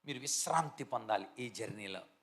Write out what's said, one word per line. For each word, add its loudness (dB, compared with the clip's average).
మీరు -6
విశ్రాంతి 2
పొందాలి 0
ఈ -4
జర్నీలో. -8